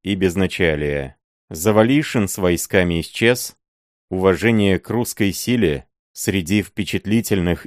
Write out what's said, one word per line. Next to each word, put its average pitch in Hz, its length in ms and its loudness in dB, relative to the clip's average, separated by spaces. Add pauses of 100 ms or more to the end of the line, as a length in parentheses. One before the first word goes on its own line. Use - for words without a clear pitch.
и 98 140 -2
безначалия. 80 1000 -2 (360)
Завалишин 110 800 2
с - 80 -10
войсками 90 640 0
исчез. - 560 -2 (540)
Уважение 95 680 2
к - 120 -10
русской 107 420 -2
силе 92 540 -2 (260)
среди 98 500 -2
впечатлительных 95 1040 -2